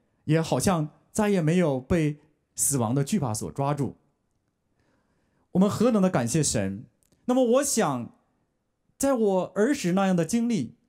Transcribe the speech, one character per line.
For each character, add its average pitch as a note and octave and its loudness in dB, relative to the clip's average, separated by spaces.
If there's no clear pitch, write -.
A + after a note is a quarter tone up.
也 D#3+ 2
好 D#3 -2
像 D#3+ 0
再 G#3+ -2
也 G3 2
没 D#3+ 2
有 D3 0
被 D3+ 0
死 - -2
亡 A#2 0
的 C#3 0
惧 G3+ -2
怕 A#2 -2
所 F#2+ -8
抓 C#3 -2
住。 D3 -6
我 F3+ 0
们 G3+ 4
何 A#3 0
等 G#3 4
地 F#3 4
感 D3 0
谢 C3 0
神！ G2+ -4
那 B3 0
么 C4 4
我 B3 2
想， D3+ -2
在 C#4 0
我 G3 0
儿 A3 2
时 F3 -2
那 G3 2
样 F#3 2
的 E3 2
经 A#3 -2
历， G#3+ -4